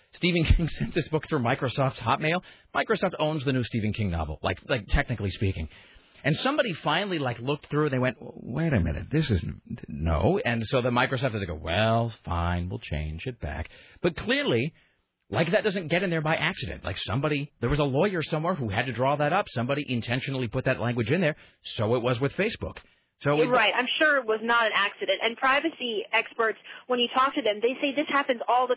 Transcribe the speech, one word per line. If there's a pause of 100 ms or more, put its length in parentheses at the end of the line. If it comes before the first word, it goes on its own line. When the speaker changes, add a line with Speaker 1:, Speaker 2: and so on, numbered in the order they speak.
(140)
Speaker 1:
Stephen
<laughs>
King
sent
his
book
through
Microsoft's
Hotmail. (320)
Microsoft
owns
the
new
Stephen
King
novel,
like, (100)
like,
technically
speaking. (540)
And
somebody
finally,
like,
looked
through
and
they
went,
"Wait
a
minute,
this
is, (420)
no."
And
so
the
Microsoft
had
to
go,
"Well, (120)
fine,
we'll
change
it
back." (320)
But
clearly, (560)
like,
that
doesn't
get
in
there
by
accident.
Like,
somebody,
there
was
a
lawyer
somewhere
who
had
to
draw
that
up.
Somebody
intentionally
put
that
language
in
there. (400)
So
it
was
with
Facebook. (440)
So
Speaker 2:
You're
Speaker 1:
it
Speaker 2:
right.
I'm (100)
sure
it
was
not
an
accident.
And
privacy
experts, (280)
when
you
talk
to
them,
they
say
this
happens
all
the